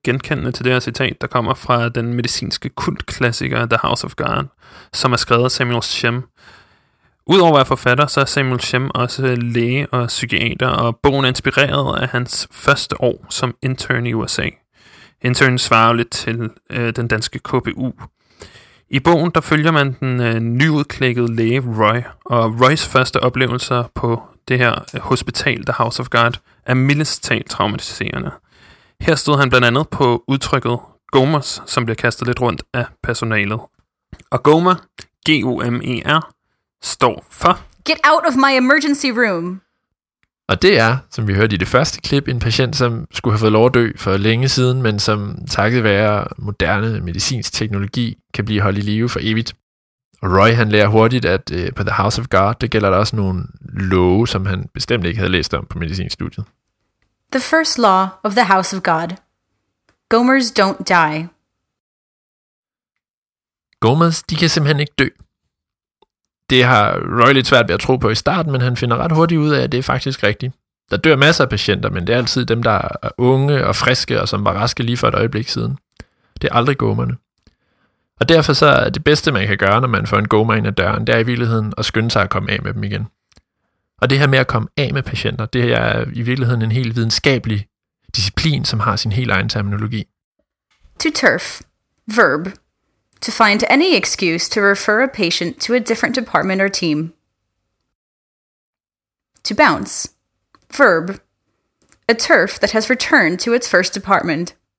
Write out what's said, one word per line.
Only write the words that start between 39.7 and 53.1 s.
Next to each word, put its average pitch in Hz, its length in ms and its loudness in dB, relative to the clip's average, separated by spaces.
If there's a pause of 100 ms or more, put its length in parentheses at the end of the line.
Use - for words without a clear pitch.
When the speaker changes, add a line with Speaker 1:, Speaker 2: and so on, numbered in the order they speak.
Speaker 3:
Og 143 140 -2
det 180 180 6
er, 113 180 4 (140)
som 107 160 -4
vi 98 60 0
hørte 107 220 2
i - 20 0
det 90 100 -2
første - 340 0
klip, - 260 -2
en 123 120 -4
patient, 117 360 0
som 117 360 -2
skulle - 220 -2
have 107 60 0
fået 110 120 4
lov 110 140 6
at 131 80 4
dø 120 240 2
for 98 200 -2
længe 113 320 2
siden, 127 320 0
men 107 180 0
som 104 380 -2 (120)
takket 113 340 0
være 104 440 2 (100)
moderne 104 640 -2
medicinsk 92 520 -4
teknologi 110 640 -4 (160)
kan 104 120 -4
blive 104 160 0
holdt 101 160 2
i 104 40 -2
live 107 280 0
for - 140 -4
evigt. 110 320 -2 (680)
Og 92 100 -2
Roy, 101 220 6
han 113 160 2
lærer 104 180 4
hurtigt, 113 380 4
at, 90 260 -2
øh, - 220 -4
på 104 100 -6
The 101 100 -2
House 110 280 0
of 127 80 -8
God, 98 320 4
der 123 60 -2
gælder 104 220 0
der 92 80 4
også 107 180 0